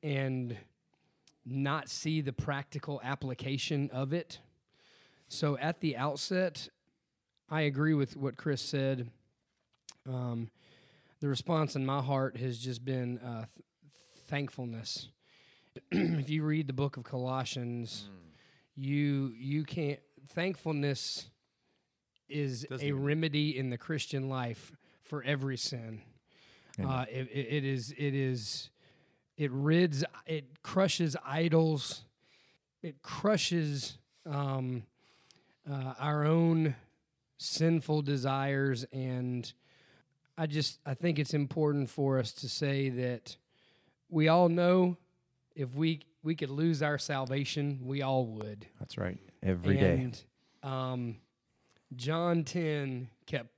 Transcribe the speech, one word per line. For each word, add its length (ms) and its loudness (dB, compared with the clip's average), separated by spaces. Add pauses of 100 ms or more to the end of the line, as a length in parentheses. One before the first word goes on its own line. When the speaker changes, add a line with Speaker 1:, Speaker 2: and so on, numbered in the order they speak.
Speaker 1:
and 520 -2 (880)
not 440 -2
see 320 -2
the 120 -4
practical 680 -6
application 880 -2
of 220 -2
it. 260 -6 (920)
So 280 0
at 240 -2
the 160 0
outset, 720 -2 (800)
I 120 0
agree 320 4
with 220 2
what 220 -4
Chris 240 -2
said. 480 0 (960)
Um, 440 -4 (680)
the 80 0
response 480 0
in 100 0
my 160 2
heart 360 0
has 220 -4
just 260 -6
been, 320 -2
uh, 360 -8
th-, 120 -20 (640)
thankfulness. 840 -6
<clears throat> 760 -18
If 380 2
you 140 0
read 240 0
the 60 -4
book 240 -2
of 60 -10
Colossians, 1040 -4
Speaker 2:
Mm. 220 -20 (440)
Speaker 1:
you, 640 0
you 260 -2
can't, 360 -2 (300)
thankfulness 1000 -2 (1000)
is 400 -4
Speaker 2:
Doesn't 160 -6
Speaker 1:
a 40 2
Speaker 2:
even 140 0
Speaker 1:
remedy 540 2
in 120 -2
the 80 -4
Christian 520 -4
life 420 -4 (300)
for 220 -8
every 340 0
sin. 440 -8 (760)
Speaker 2:
Amen. 120 0
Speaker 1:
Uh, 180 0
it, 220 -6
it, 220 -4
it 120 0
is, 320 -2
it 180 0
is, 540 -2 (680)
it 140 0
rids, 520 4 (220)
it 380 -8
crushes 520 2 (100)
idols. 800 2 (760)
It 200 -12
crushes, 960 0 (280)
um, 580 -2 (840)
uh, 300 -4
our 260 2
own 500 6 (600)
sinful 640 2
desires. 880 2
And 600 -4 (840)
I 100 0
just, 380 -2
I 100 -2
think 240 2
it's 140 0
important 560 2
for 300 2
us 140 0
to 160 -10
say 400 0
that 480 -4 (720)
we 180 4
all 220 8
know 480 6 (580)
if 200 -4
we, 260 2 (220)
we 120 0
could 140 -4
lose 320 2
our 160 2
salvation, 840 -2
we 180 -2
all 240 4
would. 400 -8 (140)
Speaker 2:
That's 180 -10
right. 200 -2 (240)
Every 360 4
day. 160 8
Speaker 1:
And, 300 0 (400)
um, 540 -4 (800)
John 480 2
ten 640 -2 (160)
kept 320 -4